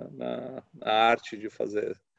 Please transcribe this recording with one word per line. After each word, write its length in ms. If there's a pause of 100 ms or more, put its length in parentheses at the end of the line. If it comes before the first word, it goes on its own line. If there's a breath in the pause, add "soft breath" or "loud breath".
(120)
na, 520 (100)
na 180
arte 460
de 120
fazer 480 (220)